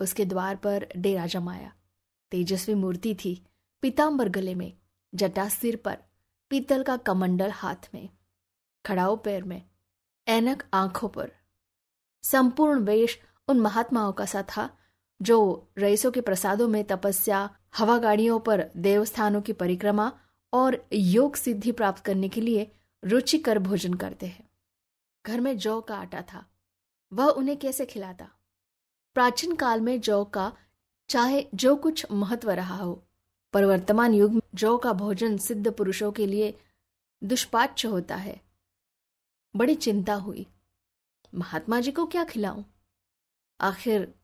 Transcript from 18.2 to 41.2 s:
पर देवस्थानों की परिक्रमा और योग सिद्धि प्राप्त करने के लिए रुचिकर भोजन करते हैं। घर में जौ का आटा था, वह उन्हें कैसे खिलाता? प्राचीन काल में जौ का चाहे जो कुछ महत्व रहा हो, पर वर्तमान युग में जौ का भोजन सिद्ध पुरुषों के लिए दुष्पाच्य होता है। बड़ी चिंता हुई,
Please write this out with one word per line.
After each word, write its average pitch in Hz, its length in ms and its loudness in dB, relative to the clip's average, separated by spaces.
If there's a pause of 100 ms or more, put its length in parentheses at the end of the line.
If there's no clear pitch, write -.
पर 214 380 0
देवस्थानों 208 640 2
की 208 120 -6
परिक्रमा 208 680 0 (340)
और 254 400 2
योग 214 420 4
सिद्धि 226 360 -2
प्राप्त 208 340 -2
करने 190 240 -2
के 220 120 -4
लिए 220 300 0 (340)
रुचिकर 247 540 2
भोजन 185 340 -2
करते 190 320 -8
हैं। - 240 -16 (800)
घर 233 140 -4
में 254 160 -2
जौ 220 240 -2
का 220 160 -10
आटा 185 240 -12
था, - 240 -20 (680)
वह 240 120 2
उन्हें 285 320 2
कैसे 269 280 -6
खिलाता? 190 440 -12 (840)
प्राचीन 247 420 2
काल 233 260 0
में 240 200 -2
जौ 202 240 2
का 208 280 -4 (560)
चाहे 277 460 2
जो 254 200 4
कुछ 311 360 -2
महत्व 208 400 -2
रहा 180 240 -4
हो, 180 280 -8 (500)
पर 202 120 6
वर्तमान 208 480 4
युग 208 200 6
में 226 80 2 (140)
जौ 220 220 2
का 233 160 0
भोजन 202 440 -2
सिद्ध 208 340 -2
पुरुषों 208 400 -2
के 208 140 -2
लिए 208 340 -2 (640)
दुष्पाच्य 233 640 0
होता 190 280 -4
है। 190 260 -12 (1120)
बड़ी 254 200 4
चिंता 208 380 0
हुई, 202 340 -8 (880)